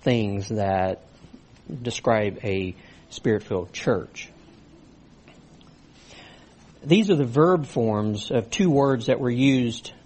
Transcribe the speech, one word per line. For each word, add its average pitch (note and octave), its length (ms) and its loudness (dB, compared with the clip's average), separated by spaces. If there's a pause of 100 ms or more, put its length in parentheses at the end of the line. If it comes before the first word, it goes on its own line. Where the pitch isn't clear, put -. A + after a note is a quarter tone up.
things G#2 480 -2
that F#2+ 540 -2 (800)
describe A2 600 -2
a F#2+ 320 -4 (380)
Spirit-filled G#2 600 -4
church. - 560 -6 (2500)
These F#3+ 260 4
are F#3+ 40 6
the C#3+ 100 2
verb D3 420 4
forms G#2+ 640 -2
of A#2 200 -2
two F#3 200 0
words C#3 360 2
that C3 140 0
were B2+ 100 0
used B2+ 640 0 (140)